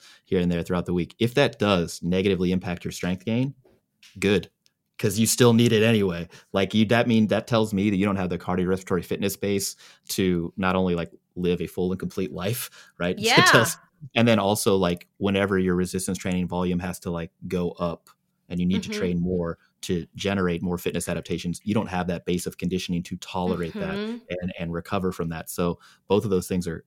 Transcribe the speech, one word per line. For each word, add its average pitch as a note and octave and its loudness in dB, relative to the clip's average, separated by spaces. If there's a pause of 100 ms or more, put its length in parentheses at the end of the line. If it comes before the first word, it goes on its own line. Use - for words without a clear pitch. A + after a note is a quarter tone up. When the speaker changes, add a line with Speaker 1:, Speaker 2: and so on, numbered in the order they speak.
(260)
Speaker 1:
here F#2+ 2
and F2 2
there E2+ 0
throughout F2 -2
the F2 -4
week, F2 -2
if B2 0
that C#3 2
does F#2 0
negatively F#2 2
impact F2+ -2
your F2 -8
strength F2+ -6
gain, B2+ -2 (640)
good. F#2+ 2 (500)
'Cause G#2 0
you A2+ 4
still A#2+ 6
need A#2 6
it G#2+ 6
anyway. G2 2 (240)
Like, F#2+ 0
you, G#2+ 4
that A#2 2
mean, A2+ 4
that G2+ 0
tells A2 0
me G2 2
that G2+ 0
you F#2+ 2
don't G2+ 0
have F2+ -4
the F2+ -4
cardiorespiratory F#2 -2
fitness G2 -4
base G2 -2 (340)
to F2+ 0
not F#2 0
only, F#2 2
like, E2+ -4 (240)
live F2 0
a E2 -6
full F#2 -2
and F#2 -6
complete F#2 -6
life, F#2+ -6 (300)
right? F2 -2
<laughs> - -10
It G3+ -8
Speaker 2:
Yeah. B3+ 6
Speaker 1:
tells, C4 6 (360)
and A#2 4
then A2+ 6
also, G2+ 2
like, F2 0 (100)
whenever G2 2
your F#2 2
resistance F2+ -2
training F2+ -2
volume F2+ -2
has F2+ -8
to, F#2 -8
like, E2+ -8 (160)
go F2+ -2
up E2+ -6 (380)
and F2+ -6
you F2+ 2
need F#2 2
to - -10
Speaker 2:
Mm-hmm. G#3+ -4
Speaker 1:
train F2 -2
more F2 -2 (240)
to F2 -4 (100)
generate F#2 -2
more F2+ -2
fitness F2+ -4
adaptations, E2+ -6
you G#2 -2
don't G#2 -2
have F2+ -4
that E2+ -4
base F2+ -2
of F#2 -10
conditioning F2+ -4
to - -10
tolerate F2+ -4
that - -6
Speaker 2:
Mm-hmm. A3 -6 (120)
Speaker 1:
and, F2+ -6
and E2+ -6
recover F#2 -4
from E2+ -6
that. D#2+ -10
So F2 -2 (280)
both G2 4
of A2 -2
those F#2 0
things F2+ -2
are, E2 -8